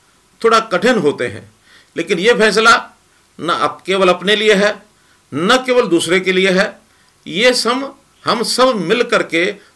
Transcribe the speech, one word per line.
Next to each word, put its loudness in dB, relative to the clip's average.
थोड़ा 4
कठिन 0
होते 0
हैं। -14
लेकिन -4
ये 2
फैसला 2
न -8
अप-, -4
केवल 0
अपने 0
लिए 2
है, 0
न 0
केवल 2
दूसरे 0
के -4
लिए 0
है, -2
ये 0
सम-, -4
हम -2
सब 0
मिल -2
करके -2